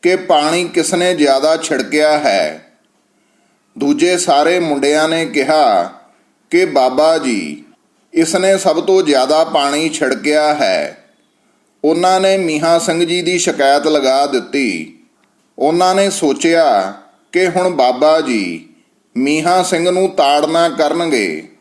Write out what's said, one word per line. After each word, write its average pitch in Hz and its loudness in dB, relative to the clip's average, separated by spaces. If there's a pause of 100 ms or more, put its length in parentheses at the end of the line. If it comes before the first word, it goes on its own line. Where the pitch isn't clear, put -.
ਕਿ 180 2
"ਪਾਣੀ 165 0
ਕਿਸ 165 -2
ਨੇ 180 0
ਜ਼ਿਆਦਾ 147 2
ਛਿੜਕਿਆ 151 0
ਹੈ?" 95 -2 (1040)
ਦੂਜੇ 151 0
ਸਾਰੇ 160 2
ਮੁੰਡਿਆਂ 151 0
ਨੇ 165 -2
ਕਿਹਾ 135 0 (580)
ਕਿ 175 2
"ਬਾਬਾ 147 2
ਜੀ, 95 -6 (500)
ਇਸ - 0
ਨੇ 190 2
ਸਭ 165 0
ਤੋਂ 190 2
ਜ਼ਿਆਦਾ 147 2
ਪਾਣੀ 151 -2
ਛਿੜਕਿਆ 147 -2
ਹੈ।" 95 -4 (800)
ਉਹਨਾਂ 180 2
ਨੇ 190 2
ਮੀਹਾਂ 165 0
ਸਿੰਘ 165 -2
ਜੀ 175 -2
ਦੀ 175 -2
ਸ਼ਿਕਾਇਤ 147 0
ਲਗਾ 139 2
ਦਿੱਤੀ। 120 -4 (600)
ਉਹਨਾਂ 175 2
ਨੇ 196 0
ਸੋਚਿਆ 139 0 (400)
ਕਿ 180 0
ਹੁਣ 180 -2
ਬਾਬਾ 143 2
ਜੀ 98 -6 (480)
ਮੀਹਾਂ 156 0
ਸਿੰਘ 175 -2
ਨੂੰ 185 0
ਤਾੜਨਾ 151 2
ਕਰਨਗੇ। 143 -2 (120)